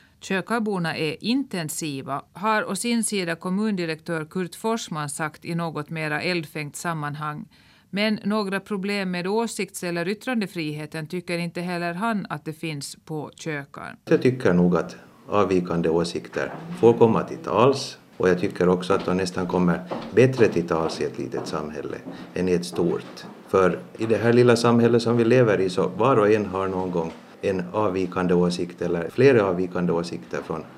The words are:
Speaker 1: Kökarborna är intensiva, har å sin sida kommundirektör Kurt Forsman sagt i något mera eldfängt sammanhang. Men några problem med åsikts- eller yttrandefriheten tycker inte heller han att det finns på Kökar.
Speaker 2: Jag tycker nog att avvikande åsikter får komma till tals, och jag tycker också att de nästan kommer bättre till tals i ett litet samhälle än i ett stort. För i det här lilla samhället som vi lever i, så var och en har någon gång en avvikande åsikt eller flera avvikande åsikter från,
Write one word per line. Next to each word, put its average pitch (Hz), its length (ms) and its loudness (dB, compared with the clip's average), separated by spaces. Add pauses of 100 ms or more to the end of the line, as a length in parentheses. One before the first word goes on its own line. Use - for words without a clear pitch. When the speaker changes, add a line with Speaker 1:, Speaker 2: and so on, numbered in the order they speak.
(200)
Speaker 1:
Kökarborna 190 760 -2
är 151 280 -4
intensiva, 160 1000 -4 (100)
har 214 380 0
å 196 60 -4
sin 233 280 -2
sida 180 320 -2
kommundirektör 175 880 -4
Kurt 170 300 -6
Forsman 202 560 -4
sagt 156 340 -6
i 170 100 -6
något 165 360 -4
mera 156 320 -4
eldfängt 156 540 -4
sammanhang. 151 720 -6 (420)
Men 208 340 0
några 196 360 -2
problem 202 500 -4
med 175 160 -4
åsikts- 214 580 -4
eller 170 240 -2
yttrandefriheten 165 1000 -4
tycker 175 320 -6
inte 175 220 -6
heller 175 340 -4
han 208 340 -4
att 151 160 -8
det 160 80 -8
finns 151 520 -8
på 151 320 -8
Kökar. 143 680 -10
Speaker 2:
Jag 160 180 2
tycker 127 300 2
nog 87 240 4
att - 200 -4 (320)
avvikande 90 600 2
åsikter 80 640 -2 (280)
får 117 120 8
komma 113 300 4
till - 160 -8
tals, 123 600 2 (180)
och - 120 2
jag 90 120 4
tycker 90 280 0
också 90 260 2
att 90 100 0
de 92 120 0
nästan 92 300 -2
kommer 87 340 2 (340)
bättre 123 340 6
till 85 200 0
tals 80 320 -2
i 78 40 0
ett 71 140 -6
litet - 280 -6
samhälle 76 500 -8 (380)
än 90 140 0
i 90 40 2
ett 87 120 0
stort. - 600 -2 (240)
För 92 300 4 (200)
i 110 80 -2
det 113 100 2
här 113 160 4
lilla 120 240 8
samhället 117 460 4
som 117 140 2
vi 117 80 4
lever 113 360 6
i, 92 100 2
så 87 180 0
var 120 280 2
och 104 140 6
en 104 160 4
har 95 220 -2
någon 92 220 -4
gång 82 220 -2 (300)
en 98 200 0 (100)
avvikande 92 600 0
åsikt 87 480 0
eller 85 280 -2
flera 120 340 6
avvikande 90 480 0
åsikter 85 540 -4
från, 78 180 -6 (140)